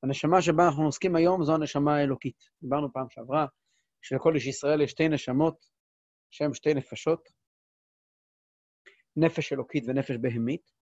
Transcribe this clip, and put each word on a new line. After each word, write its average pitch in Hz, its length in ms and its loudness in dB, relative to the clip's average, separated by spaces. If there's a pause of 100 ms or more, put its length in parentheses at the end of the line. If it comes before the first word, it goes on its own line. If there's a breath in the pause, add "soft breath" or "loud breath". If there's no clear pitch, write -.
הנשמה 165 400 2
שבה 165 240 4
אנחנו 156 180 2
עוסקים 170 320 0
היום 175 280 4
זו 151 100 2
הנשמה 147 420 0
האלוקית. 139 540 -4 (120)
דיברנו 139 300 -4
פעם 131 180 -8
שעברה 135 360 -4 (560)
שלכל 160 320 0
איש 127 120 -2
ישראל 147 340 0
יש 139 100 2
שתי 160 180 0
נשמות, 151 720 -2 (520)
שהן 147 240 -4
שתי 156 200 0
נפשות, - 540 -4 (1900 soft breath)
נפש 160 360 0
אלוקית 135 340 -4
ונפש 131 340 -2
בהמית. 120 520 -4 (100)